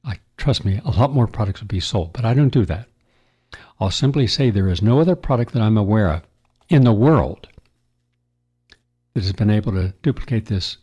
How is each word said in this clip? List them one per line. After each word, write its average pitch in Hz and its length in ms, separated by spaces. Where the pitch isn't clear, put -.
I, 101 140
trust - 260
me, 98 220
a - 60
lot 131 200
more 127 140
products 101 360
would 104 60
be 95 120
sold, 85 340
but 117 120
I 120 100
don't 139 180
do 120 120
that. 98 220
I'll 98 100
simply 135 380
say 131 220
there 98 200
is 87 140
no 123 160
other 170 160
product 120 380
that 117 100
I'm 107 140
aware 104 320
of 78 120
in 143 140
the 120 100
world 107 540
that 104 100
has 95 100
been 104 160
able 107 220
to 92 220
duplicate 113 420
this - 380